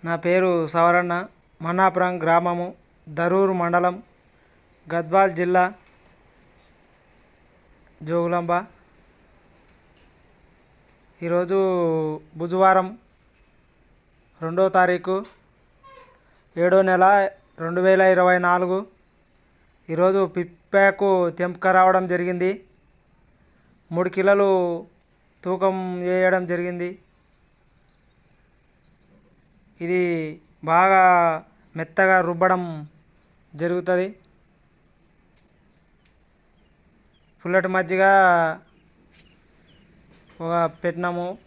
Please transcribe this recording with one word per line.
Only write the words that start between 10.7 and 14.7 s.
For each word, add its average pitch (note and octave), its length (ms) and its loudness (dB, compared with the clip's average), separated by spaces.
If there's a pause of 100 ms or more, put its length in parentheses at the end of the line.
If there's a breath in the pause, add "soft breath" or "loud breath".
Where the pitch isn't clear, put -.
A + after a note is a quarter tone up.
ఈరోజు F3 360 -2 (800)
బుధవారం, F#3 600 2 (1400)
రెండో F3 260 0
తారీఖు, F3+ 560 0 (1300)